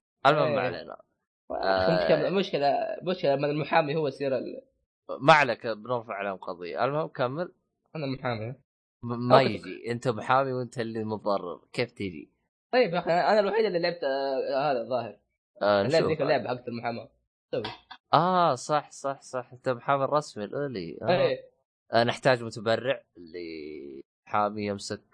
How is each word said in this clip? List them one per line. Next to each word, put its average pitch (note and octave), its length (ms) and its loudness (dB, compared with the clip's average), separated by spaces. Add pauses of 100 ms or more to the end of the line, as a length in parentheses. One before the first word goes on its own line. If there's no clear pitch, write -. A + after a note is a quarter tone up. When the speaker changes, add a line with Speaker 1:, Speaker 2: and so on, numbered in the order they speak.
(260)
Speaker 1:
المهم، C#3+ 300 4
ما C3 60 0
Speaker 2:
إيه. - 60 -2
Speaker 1:
علينا. E2+ 300 -8 (540)
Speaker 2:
آه. F#2 520 2
مشكلة، D3 240 4
Speaker 1:
آه. - 20 0
Speaker 2:
مشكلة، C#3+ 760 0
مشكلة D#3 320 0
من C#3+ 100 0
المحامي D3+ 500 0
هو D#3 120 0
يصير C3+ 300 -2
ال- - 240 -8 (580)
Speaker 1:
ما D3 140 8
عليك، C3 340 4
بنرفع A2+ 460 -4
عليهم G2 240 -4
قضية. F2 480 -4
المهم، D3 220 -2
كمل. C#3+ 460 -4 (420)
Speaker 2:
أنا D3+ 100 -6
المحامي. B2 500 -4 (480)
Speaker 1:
م-، A#2+ 240 -4
ما B2+ 140 8
Speaker 2:
أوكي. A#2+ 120 2
Speaker 1:
يجي. F#2 380 -8
أنت A#2+ 160 -4
محامي C3 460 2
وأنت B2+ 260 -6
اللي A2+ 240 -4
متضرر. G2 580 -2 (120)
كيف A#2+ 180 -4
تجي؟ F2 400 -10 (420)
Speaker 2:
طيب A#3 200 2
يا F3 60 -2
أخي، E3+ 120 -2
أنا F3 280 4
الوحيد G3+ 260 2
اللي F3+ 140 0
لعبت، E3+ 240 -2
آه، C3+ 680 0
هذا B2 100 0
الظاهر. A#2 360 -4 (440)
Speaker 1:
آه، G2+ 200 4
Speaker 2:
اللي A2 100 0
لعب D#3+ 100 4
Speaker 1:
نشوف - 80 2
Speaker 2:
ذيك D#3+ 120 0
Speaker 1:
عاد. - 100 2
Speaker 2:
اللعبة B2+ 260 0
حقت - 100 -16
المحاماة. A#2 420 -6 (420)
سوي. B2+ 120 -4 (500)
Speaker 1:
آه، E3+ 420 4
صح، D3 360 -2
صح، C#3 300 -8
صح. - 320 -10
أنت B2+ 160 -4
محامي C3+ 340 0
الرسمي C#3 400 -2
الأولي. A2 580 -6
آه. A2+ 80 0
Speaker 2:
إيه. F3 420 0 (420)
Speaker 1:
آه، A#2 100 6
نحتاج A#2+ 400 2
متبرع A2+ 580 -2 (160)
لحامي E2 1500 -6
يمسك، G2+ 360 -6 (120)